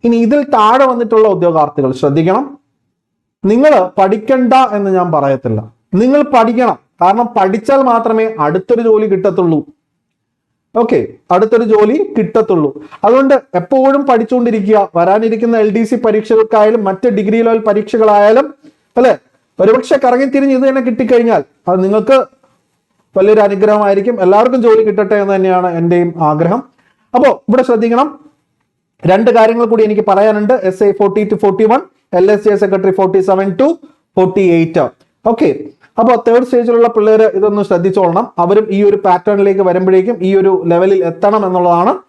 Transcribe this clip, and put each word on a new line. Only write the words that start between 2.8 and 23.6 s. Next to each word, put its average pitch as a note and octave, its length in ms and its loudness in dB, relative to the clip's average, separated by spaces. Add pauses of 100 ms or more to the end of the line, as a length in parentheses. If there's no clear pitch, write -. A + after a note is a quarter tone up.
നിങ്ങൾ A3+ 520 2
പഠിക്കണ്ട A3 560 0
എന്ന് G#3 380 0
ഞാൻ F3+ 200 0
പറയത്തില്ല, C3+ 640 -4 (200)
നിങ്ങൾ B3+ 280 2
പഠിക്കണം. A#3+ 560 0 (240)
കാരണം G#3+ 280 0 (100)
പഠിച്ചാൽ G#3+ 420 0
മാത്രമേ A3+ 580 0
അടുത്തൊരു F#3+ 420 -2
ജോലി A3 240 2
കിട്ടത്തുള്ളൂ. F3+ 600 -2 (1120)
ഓക്കെ, A3+ 300 -2 (240)
അടുത്തൊരു G#3+ 320 2
ജോലി A3 540 0
കിട്ടത്തുള്ളൂ. F#3+ 680 -2 (220)
അതുകൊണ്ട് C4+ 360 2 (140)
എപ്പോഴും C4+ 500 0
പഠിച്ചുകൊണ്ടിരിക്കുക. A3+ 920 0
വരാനിരിക്കുന്ന A3 600 0
എൽ G#3+ 160 0
ഡി A3+ 100 0
സി A3 120 -2
പരീക്ഷകൾക്കായാലും A3 880 0
മറ്റ് F#3+ 260 -2
ഡിഗ്രി G3+ 320 -2
ലെവൽ A3+ 160 0
പരീക്ഷകളായാലും, G#3+ 960 0 (440)
അല്ലെ, F#3 200 2 (420)
ഒരുപക്ഷെ B3+ 380 2
കറങ്ങിത്തിരിഞ്ഞ് C4+ 600 0
ഇത് C4+ 100 0
തന്നെ C4+ 140 0
കിട്ടിക്കഴിഞ്ഞാൽ A#3 640 0 (240)
അത് F#3 160 0
നിങ്ങൾക്ക് A3 420 0 (920)
വലിയൊരു G#3 220 2
അനുഗ്രഹമായിരിക്കും. G3+ 840 0